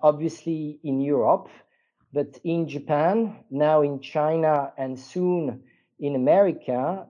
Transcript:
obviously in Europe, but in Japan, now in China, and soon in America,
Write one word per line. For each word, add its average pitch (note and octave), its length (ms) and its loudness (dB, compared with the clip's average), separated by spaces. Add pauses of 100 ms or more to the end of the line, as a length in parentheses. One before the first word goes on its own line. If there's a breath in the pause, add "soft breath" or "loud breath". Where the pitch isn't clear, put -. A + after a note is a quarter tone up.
obviously D#3 840 -2
in C3+ 180 -2
Europe, C#3 480 2 (640)
but - 320 -4
in E3 240 -2
Japan, D#3+ 640 -2 (160)
now D3+ 300 4
in C#3+ 180 -2
China, D3+ 800 0
and C3 200 -6
soon F3 640 -4 (380 soft breath)
in C#3+ 160 -4
America, D3+ 960 0